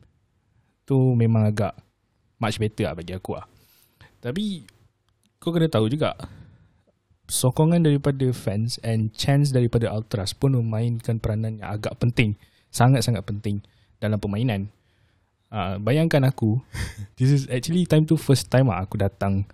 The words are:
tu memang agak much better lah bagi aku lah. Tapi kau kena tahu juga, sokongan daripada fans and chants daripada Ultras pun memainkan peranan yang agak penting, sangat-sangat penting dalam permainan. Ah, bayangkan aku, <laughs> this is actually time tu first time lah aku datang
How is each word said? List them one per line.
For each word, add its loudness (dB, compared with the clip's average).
tu 2
memang 4
agak -2
much -4
better -2
lah -4
bagi -10
aku -10
lah. -12
Tapi -8
kau -6
kena 2
tahu 2
juga, -2
sokongan 2
daripada 2
fans -4
and -2
chants 2
daripada 2
Ultras -4
pun 0
memainkan -2
peranan -4
yang -12
agak -6
penting, 2
sangat-sangat 2
penting -6
dalam -2
permainan. -2
Ah, -4
bayangkan 2
aku, 0
<laughs> -16
this 2
is 4
actually -2
time 4
tu 2
first 2
time 4
lah 0
aku -6
datang 0